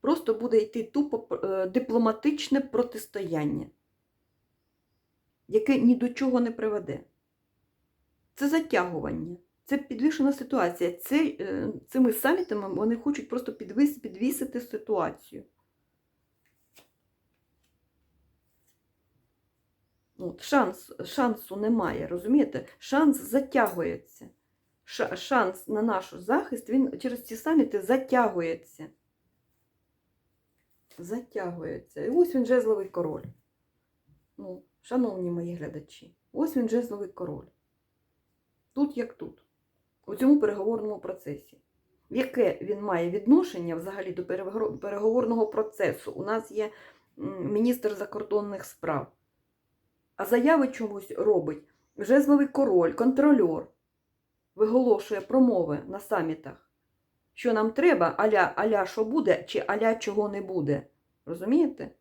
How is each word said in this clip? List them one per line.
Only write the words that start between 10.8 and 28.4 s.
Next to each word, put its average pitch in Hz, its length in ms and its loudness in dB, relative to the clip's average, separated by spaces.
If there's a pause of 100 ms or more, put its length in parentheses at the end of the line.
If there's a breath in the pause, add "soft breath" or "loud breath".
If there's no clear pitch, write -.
Це, 294 480 0
е, 190 280 -6 (200)
цими 254 240 4
самітами 226 560 0
вони 214 280 0
хочуть 285 320 -4
просто - 240 -6
підвис-, 262 480 0
підвісити 247 600 -4
ситуацію. 214 840 -6 (4000)
От, 175 240 -10
шанс, 220 500 0 (120)
шансу 226 520 -2
немає, 214 500 0
розумієте? 214 600 0 (120)
Шанс 285 420 4
затягується. 190 1080 -2 (560)
Ша-, - 320 -6
шанс 226 520 0
на 214 140 0
наш 202 320 -2
захист, 214 560 -2
він 262 280 2
через 240 240 -6
ці 220 140 -12
саміти 269 460 2
затягується. 196 1040 0 (2000)